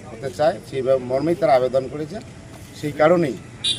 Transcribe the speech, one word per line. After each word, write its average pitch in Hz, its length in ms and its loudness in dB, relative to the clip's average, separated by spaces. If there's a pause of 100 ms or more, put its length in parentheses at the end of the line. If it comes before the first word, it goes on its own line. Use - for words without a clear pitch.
(100)
হতে 135 260 -8
চায়, 156 220 2 (120)
সেই 135 120 -4 (180)
মর্মেই 135 340 0
তারা 160 180 2
আবেদন 131 400 4
করেছে। 151 240 -8 (640)
সেই 147 120 -4
কারণেই 175 400 4 (460)